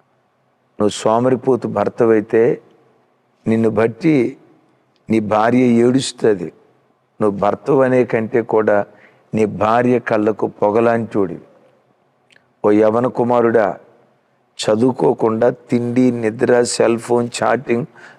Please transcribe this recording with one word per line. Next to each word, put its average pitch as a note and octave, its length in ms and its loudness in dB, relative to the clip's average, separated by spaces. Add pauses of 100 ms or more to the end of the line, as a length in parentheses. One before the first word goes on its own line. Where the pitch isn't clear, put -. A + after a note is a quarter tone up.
(800)
నువ్వు G#2 80 0
సోమరిపోతు A#2+ 800 0
భర్తవైతే A2+ 920 0 (880)
నిన్ను A2 220 0
బట్టి D3 680 0 (720)
నీ A2 100 2
భార్య G#2+ 400 0
ఏడుస్తుంది. A#2+ 920 0 (680)
నువ్వు G2+ 180 0
భర్తవు G#2 420 0
అనే B2+ 240 2
కంటే A2+ 360 -2
కూడా G#2 440 0 (480)
నీ G#2+ 120 0
భార్య A#2 540 0
కళ్ళకు G#2+ 480 -2
పొగలాంటోడివి. G#2 920 -2 (1200)
ఓ G#2+ 60 4
యవన A2 360 2
కుమారుడా, A#2 680 0 (840)
చదువుకోకుండా A#2 920 0
తిండి, B2 600 -2
నిద్ర, A#2+ 520 0
సెల్ A#2 360 0
ఫోన్, A#2+ 300 -2 (140)
చాటింగ్, A#2+ 420 -2 (340)